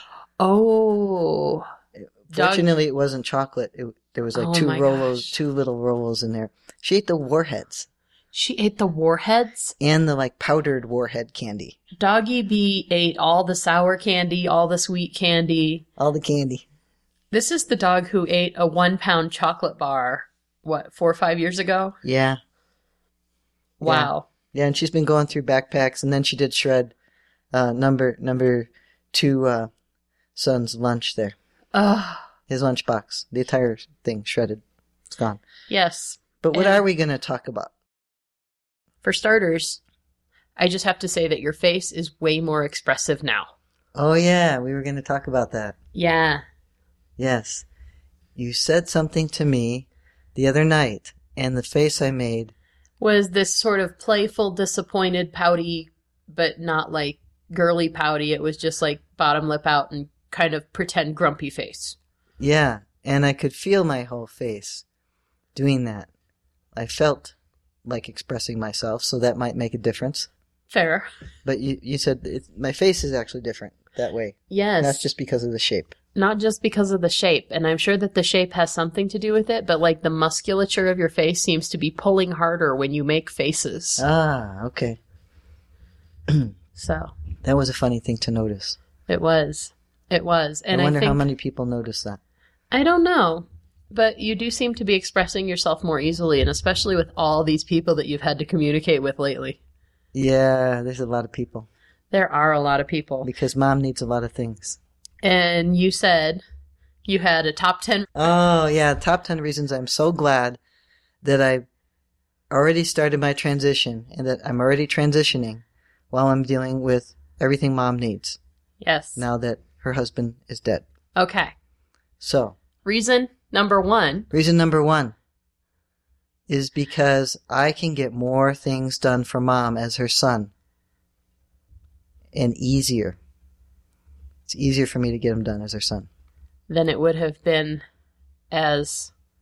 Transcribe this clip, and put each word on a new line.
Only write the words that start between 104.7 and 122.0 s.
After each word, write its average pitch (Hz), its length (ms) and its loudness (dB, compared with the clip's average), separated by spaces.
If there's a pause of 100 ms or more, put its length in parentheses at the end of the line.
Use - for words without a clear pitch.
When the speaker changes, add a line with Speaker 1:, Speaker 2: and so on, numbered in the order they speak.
Speaker 1:
And 175 560 2
you 180 140 4
said 170 520 2 (600)
you 196 160 -2
had 170 260 2
a 156 80 0
top 180 280 0
ten. 202 340 -2
Speaker 2:
Oh, 170 520 4
yeah, 151 280 4
top 180 300 0
ten 165 160 -4
reasons 147 320 -4
I'm 131 160 -6
so 160 240 2
glad 131 460 2 (680)
that 139 180 4
I 131 240 2 (840)
already 156 320 4
started 151 340 0
my 143 140 0
transition 139 760 -2 (100)
and 131 120 -4
that 127 160 -2
I'm 123 160 -2
already 139 260 2
transitioning 143 800 0 (460)
while 131 180 2
I'm 135 160 2
dealing 131 360 -2
with 127 340 0 (260)
everything 139 340 0
mom 123 240 0
needs. 113 400 -6 (400)
Speaker 1:
Yes. - 380 -2
Speaker 2:
Now 123 220 -2
that 117 200 -4 (200)
her 131 140 -6
husband 120 440 -4 (120)
is 117 120 -12
dead. 107 240 -2 (320)
Speaker 1:
Okay. 180 340 0 (680)